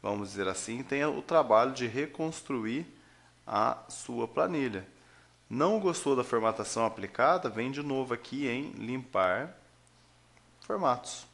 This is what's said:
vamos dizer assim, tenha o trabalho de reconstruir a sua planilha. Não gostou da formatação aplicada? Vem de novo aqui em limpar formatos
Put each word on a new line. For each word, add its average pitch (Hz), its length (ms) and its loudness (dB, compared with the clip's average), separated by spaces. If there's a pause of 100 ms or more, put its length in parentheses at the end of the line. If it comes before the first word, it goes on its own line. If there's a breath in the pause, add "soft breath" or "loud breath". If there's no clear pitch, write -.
vamos 101 280 -2
dizer 98 180 -2
assim, 113 340 -4
tenha 139 280 0
o 135 120 -4
trabalho 127 520 6
de 123 120 -2
reconstruir 139 1000 -4 (600 loud breath)
a 110 320 2 (120)
sua 117 400 -6
planilha. 139 580 -2 (640 soft breath)
Não 160 280 2
gostou 170 380 2
da 123 80 0
formatação 113 640 0
aplicada? 127 640 0
Vem 113 200 -4
de 143 140 -6
novo 131 300 -2
aqui 131 340 -6
em 131 240 -4
limpar 117 840 0 (1080)
formatos 165 720 -2